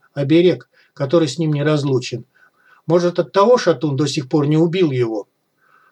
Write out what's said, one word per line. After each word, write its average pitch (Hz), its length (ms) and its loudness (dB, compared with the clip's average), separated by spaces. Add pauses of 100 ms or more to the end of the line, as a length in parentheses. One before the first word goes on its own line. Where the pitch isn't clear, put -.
(140)
оберег, 151 540 2 (260)
который 151 340 0
с 127 100 -10
ним 156 140 -2
неразлучен. 143 720 -2 (640)
Может, 175 320 0
оттого 202 400 2
шатун 151 380 -2
до 147 100 0
сих 135 220 -6
пор 147 180 0
не 151 100 2
убил 170 340 2
его? 113 380 -4 (640)